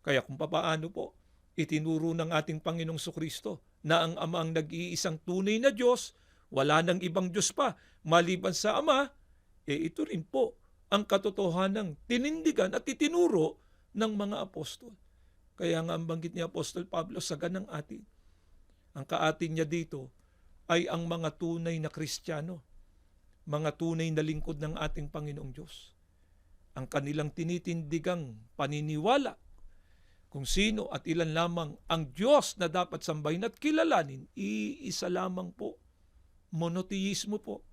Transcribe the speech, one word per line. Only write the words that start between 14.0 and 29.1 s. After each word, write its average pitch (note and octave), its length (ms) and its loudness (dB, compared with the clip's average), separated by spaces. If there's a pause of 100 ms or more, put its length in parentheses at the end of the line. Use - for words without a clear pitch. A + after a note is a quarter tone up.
mga G3+ 320 -2
apostol. G3+ 480 -12 (640)
Kaya E3 240 2
nga E3 160 -2
ang E3 80 -4
banggit E3 320 -4
ni E3+ 40 0
Apostol E3+ 440 -4
Pablo, F3+ 320 -4
"Sa F3 160 -4
ganang F3 320 -4
atin." G#3+ 400 -10 (880)
Ang C3+ 80 -10
kaatin D#3+ 560 0
niya D#3+ 80 2
dito D#3 400 -4 (640)
ay F3 160 4
ang E3+ 240 -4
mga E3 240 -2
tunay E3 480 -2
na D3+ 80 -4
Kristiyano, D#3+ 720 -8 (880)
mga D3+ 240 0
tunay E3 400 0
na D#3 80 2
lingkod D#3 400 -2
ng D#3 160 -6
ating D3 320 -4
Panginoong D3 400 -8
Diyos. - 480 -18 (800)
Ang C3 80 -6
kanilang D3 480 -2
tinitindigang E3 1040 -4 (160)
paniniwala D3+ 800 0 (960)